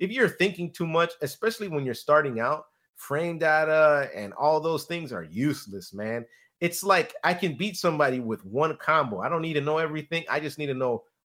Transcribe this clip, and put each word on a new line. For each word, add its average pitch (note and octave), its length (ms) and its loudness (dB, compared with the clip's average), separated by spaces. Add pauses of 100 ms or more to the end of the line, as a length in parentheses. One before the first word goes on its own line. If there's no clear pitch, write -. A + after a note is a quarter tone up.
if F#3 100 -2
you're A#3 180 4
thinking F3 440 -2
too E3+ 140 -4
much, E3 260 2 (100)
especially G#3 460 -4
when D3 160 -2
you're B2 100 -2
starting C#3+ 460 2
out, C#3+ 240 -2 (320)
frame E3 420 -4
data D#3 760 4
and G2 200 -8
all D#3 260 4
those D#3+ 240 0
things E3 280 -6
are F2+ 100 -6
useless, G2 680 -4
man. A2+ 340 -6 (340)
It's E3+ 220 -4
like, F#3+ 320 2 (100)
I F3 100 4
can F3 220 -2
beat F#3 200 -4
somebody D3 440 2
with A2 240 -6
one C#3 320 -2
combo. C3+ 440 0
I A#2 80 -2
don't E3 140 -2
need D#3+ 120 -4
to D3 60 0
know D3+ 180 0
everything. D#3+ 500 -4
I C#3+ 120 0
just D3+ 180 -8
need D3 80 -4
to C3+ 80 -2
know B2+ 300 -2 (200)